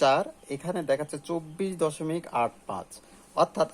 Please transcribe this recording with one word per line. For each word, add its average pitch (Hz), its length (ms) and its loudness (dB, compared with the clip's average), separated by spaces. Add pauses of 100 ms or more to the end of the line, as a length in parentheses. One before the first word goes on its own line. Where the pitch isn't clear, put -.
চার, 143 220 6 (320)
এখানে 170 240 -4 (100)
দেখাচ্ছে 147 280 0 (120)
চব্বিশ 170 420 -4 (120)
দশমিক 160 400 0 (200)
আট 113 100 0 (140)
পাঁচ। 90 220 -8 (540)
অর্থাৎ 160 300 0